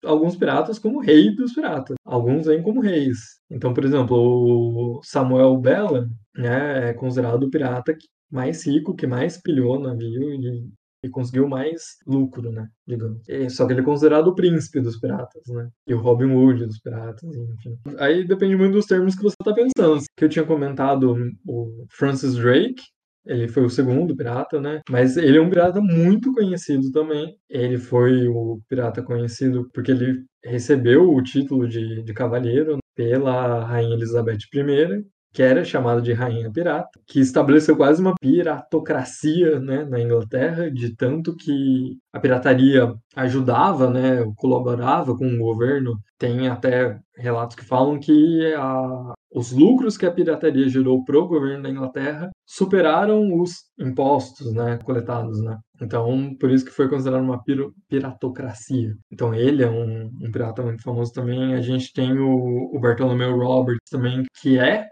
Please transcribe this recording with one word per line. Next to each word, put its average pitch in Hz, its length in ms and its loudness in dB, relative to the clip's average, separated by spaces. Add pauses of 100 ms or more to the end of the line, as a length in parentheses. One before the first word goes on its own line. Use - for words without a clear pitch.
alguns 160 300 2
piratas 156 420 -2
como 262 220 -4
rei 202 340 6
dos 240 200 -4
piratas. 139 420 -6 (100)
Alguns 131 400 -2
vêm 160 160 2
como 220 200 -2
reis. 147 580 -2 (100)
Então, 127 240 -4
por 139 120 -2
exemplo, 127 320 2
o 120 880 2
Samuel 131 540 4
Bella, 127 520 0 (260)
né, 135 540 -2
é - 40 -4
considerado 123 500 -2
o 135 60 -2
pirata 127 440 -2
que, - 140 -10 (220)
mais 135 360 -6
rico, 160 300 -2
que 147 120 -6
mais 127 340 -4
pilhou 131 380 0
navio 123 540 -6
e, 123 340 -8 (380)
e 131 40 -8
conseguiu 127 380 -2
mais 143 340 -6 (240)
lucro, 131 460 -4
né, 110 160 -10 (180)
digamos. 113 440 -8
É, 135 180 -4
só 127 180 0
que 127 80 0
ele 127 80 0
é 131 40 0
considerado 151 420 4
o 185 80 2
príncipe 170 460 0
dos 117 180 -6
piratas, - 480 -8
né, 120 220 -10 (180)
e 160 60 -2
o 113 80 -2
Robin 131 320 2
Hood 127 320 4
dos 110 140 -10
piratas, 113 440 -12
enfim. 120 540 -12 (200)
Aí 160 280 2
depende 196 300 2
muito 190 180 4
dos 208 120 2
termos 185 300 2
que 196 80 -8
você 202 180 2
tá 208 120 0
pensando. 208 500 2 (140)
Que - 80 2
eu 156 40 6
tinha 156 160 0
comentado, 139 720 0 (320)
o 117 420 -10
Francis 135 460 -2
Drake, 135 480 2 (420)
ele 120 220 -4
foi 127 160 2
o 117 60 2
segundo 135 460 0
pirata, 123 440 -6
né? 147 300 -8
Mas 131 260 2
ele 151 220 6
é 160 40 8
um 170 80 4
pirata 180 300 2
muito 202 540 2
conhecido 165 580 -2
também. 156 460 -4 (120)
Ele 123 280 -2
foi 123 500 2
o 117 400 -4
pirata 120 340 -4
conhecido 123 720 -4
porque 135 180 -2
ele 127 340 0 (180)
recebeu 123 680 4
o 135 140 4
título 135 440 -2
de, 113 360 -6
de 110 100 -10
cavaleiro 127 680 -2 (140)
pela 123 680 -2
Rainha 117 320 -2
Elizabeth 113 440 -2 (120)
primeira, 143 500 0 (320)
que - 80 0
era 131 220 4
chamada 120 360 0
de 120 140 -2
Rainha 117 380 -4
Pirata, 160 400 -4 (160)
que 143 120 -2
estabeleceu 147 560 4
quase 151 240 4
uma 190 220 2
piratocracia, 156 1400 0
né, 135 240 -4
na 127 160 -4
Inglaterra, 131 720 -2
de 120 260 -6
tanto 160 400 -2
que 135 640 -2 (160)
a 135 60 -10
pirataria 127 760 4 (220)
ajudava, 127 760 2
né, 127 340 0 (120)
colaborava 123 840 0
com 131 80 -4
o 120 140 0
governo. 117 580 -2 (220)
Tem 127 300 -2
até 123 500 -2 (180)
relatos 120 380 -4
que - 100 -20
falam 139 340 0
que 160 540 4
a, 131 600 -6 (200)
os 120 180 -6
lucros 214 460 4
que - 80 -2
a 175 60 2
pirataria 151 580 2
gerou 131 340 2
pro 151 240 2
governo 139 360 -2
da 135 60 -8
Inglaterra 139 600 -8 (160)
superaram 190 960 2
os 175 220 -6 (160)
impostos, 131 720 -2
né, 120 300 -4
coletados, 117 580 -6
né? 110 160 -6 (240)
Então, 127 580 -4
por 131 120 2
isso 131 120 2
que - 80 -14
foi 139 160 0
considerado 131 360 -2
uma 127 200 -4
piro-, 139 300 -4 (160)
piratocracia. 131 1040 -6 (180)
Então, 113 220 -4
ele 127 300 2
é 117 60 2
um, 113 420 -6 (100)
um 117 100 -8
pirata 113 300 -6
muito 117 220 -6
famoso 120 280 -4
também. 127 440 -4
A 127 60 -2
gente 127 300 -4
tem 131 280 -2
o, 127 520 0
o 143 80 -4
Bartholomew 123 560 0
Roberts 123 540 0
também, 127 340 -2 (160)
que 131 200 4
é 147 320 2